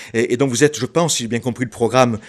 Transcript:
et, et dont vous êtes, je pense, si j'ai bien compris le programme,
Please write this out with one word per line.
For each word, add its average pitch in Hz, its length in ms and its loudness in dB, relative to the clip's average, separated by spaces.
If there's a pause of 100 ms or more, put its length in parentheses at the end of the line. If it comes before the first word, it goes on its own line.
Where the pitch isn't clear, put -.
(140)
et, 113 180 0
et 123 40 0
dont 139 100 2
vous 123 180 0
êtes, 143 140 2
je 127 80 -4
pense, 160 300 -2
si 123 80 -6
j'ai 113 40 -6
bien 117 120 -2
compris 123 240 -6
le 117 60 -8
programme, 120 480 2 (100)